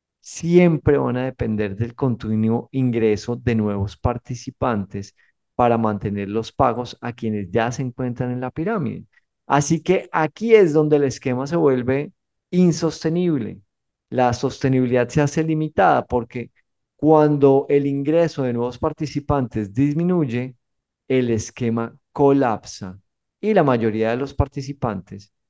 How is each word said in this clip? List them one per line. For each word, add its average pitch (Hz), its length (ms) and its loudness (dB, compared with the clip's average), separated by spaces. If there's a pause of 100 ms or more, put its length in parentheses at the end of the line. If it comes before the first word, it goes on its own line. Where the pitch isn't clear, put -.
(220)
siempre 165 760 2
van 127 200 -2
a 127 80 -4
depender 107 500 -4
del 117 200 -6
continuo 110 760 -2
ingreso 117 640 0
de 120 200 -2
nuevos 101 420 -2
participantes 120 1160 -4 (400)
para 120 220 4
mantener 104 520 -4
los 107 220 -6
pagos 123 500 -2
a 120 120 -8
quienes 104 380 -6
ya 113 200 0
se 123 120 -8
encuentran 123 480 -6
en 127 100 -6
la 127 100 -8
pirámide. 151 540 -6 (420)
Así 147 340 0
que - 300 0
aquí 170 440 2
es 185 180 6
donde 151 240 4
el 143 80 2
esquema 131 420 -4
se 156 100 -4
vuelve 135 560 0 (380)
insostenible. 165 1120 0 (480)
La 123 240 2
sostenibilidad 127 760 0
se 156 120 0
hace 147 220 0
limitada 156 600 2
porque - 460 -6 (440)
cuando 147 760 4
el 143 180 2
ingreso 147 560 0
de 123 100 -2
nuevos 120 240 -4
participantes 139 960 -4
disminuye, 143 840 -2 (520)
el 127 240 2
esquema 117 640 -4 (160)
colapsa 123 880 0 (400)
y 214 140 0
la 185 100 4
mayoría 113 480 0
de 123 60 -2
los 139 160 -6
participantes, 123 1000 -6 (160)